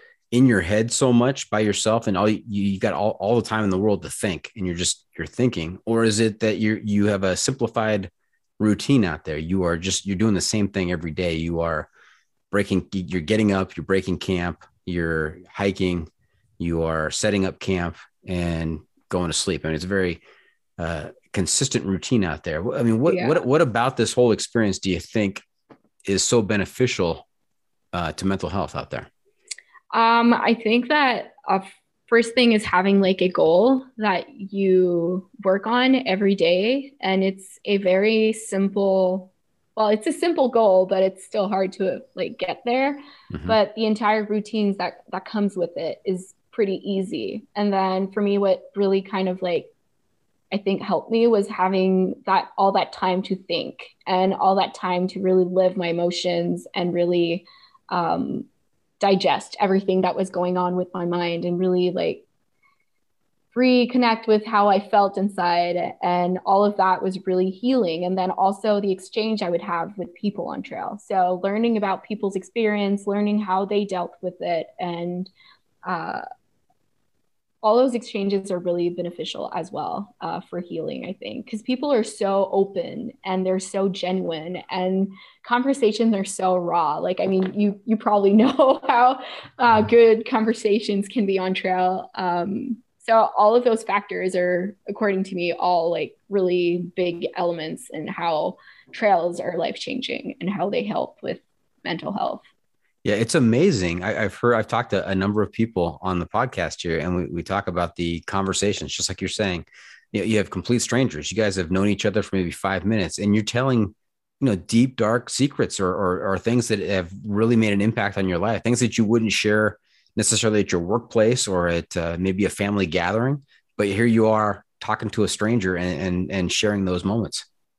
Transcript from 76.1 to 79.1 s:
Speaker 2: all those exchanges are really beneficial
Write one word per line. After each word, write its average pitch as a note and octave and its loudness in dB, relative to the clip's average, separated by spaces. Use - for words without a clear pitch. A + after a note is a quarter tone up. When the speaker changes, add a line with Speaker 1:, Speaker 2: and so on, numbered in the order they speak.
Speaker 2:
all A3 4
those B3+ 4
exchanges G3 -2
are F3+ -2
really F3 0
beneficial F3 -8